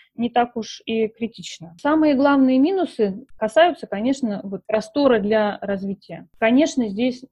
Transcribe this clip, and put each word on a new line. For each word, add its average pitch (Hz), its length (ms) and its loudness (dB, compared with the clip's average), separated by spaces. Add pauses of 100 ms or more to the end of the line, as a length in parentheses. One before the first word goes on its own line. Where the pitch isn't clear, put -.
(140)
не 233 160 -4
так 240 260 -2
уж - 300 -10
и 220 220 -2
критично. 170 680 -12
Самые 302 360 2
главные 262 440 4
минусы 262 680 0 (100)
касаются, 311 500 2
конечно, 220 580 -4
вот, 196 220 -10
простора 240 520 0
для 208 420 0
развития. 196 680 -8 (120)
Конечно, 247 500 2
здесь 240 440 -4